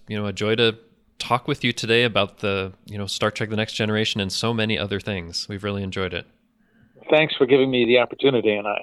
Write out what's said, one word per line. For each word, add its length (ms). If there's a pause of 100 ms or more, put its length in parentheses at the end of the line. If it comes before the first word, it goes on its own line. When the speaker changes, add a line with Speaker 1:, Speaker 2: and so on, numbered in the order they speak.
Speaker 1:
you 100
know, 80
a 80
joy 220
to 220 (420)
talk 280
with 160
you 100
today 300
about 360
the, 320 (140)
you 120
know, 80
Star 260
Trek: 180
The 80
Next 160
Generation 480
and 100
so 220
many 260
other 200
things. 500
We've 140
really 200
enjoyed 300
it. 120 (840)
Speaker 2:
Thanks 240
for 100
giving 240
me 160
the 140
opportunity, 560
and 100
I, 180